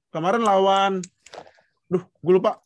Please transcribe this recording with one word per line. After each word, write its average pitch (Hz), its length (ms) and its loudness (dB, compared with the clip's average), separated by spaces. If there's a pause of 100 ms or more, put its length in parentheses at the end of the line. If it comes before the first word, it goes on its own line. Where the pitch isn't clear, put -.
(120)
Kemarin 190 320 -2
lawan, 196 560 2 (880)
duh, 175 160 -4
gue - 320 -4
lupa. 190 300 -2